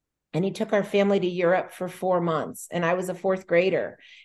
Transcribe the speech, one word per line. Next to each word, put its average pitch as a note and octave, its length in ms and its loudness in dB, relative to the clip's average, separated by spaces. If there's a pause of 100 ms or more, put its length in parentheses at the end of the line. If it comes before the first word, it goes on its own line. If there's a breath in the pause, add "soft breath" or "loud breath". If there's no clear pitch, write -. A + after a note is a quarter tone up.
(340)
and D#3+ 100 2
he G3 60 0
took G#3 220 -4
our G3+ 120 2
family G3+ 360 2
to F3+ 80 0
Europe F3+ 440 2
for F#3 160 -8
four F#3 320 0
months. D#3 500 -4
And F3 140 -2
I E3+ 100 2
was F#3 140 -2
a F3+ 60 -6
fourth F#3 320 -2
grader. E3+ 520 2 (260 loud breath)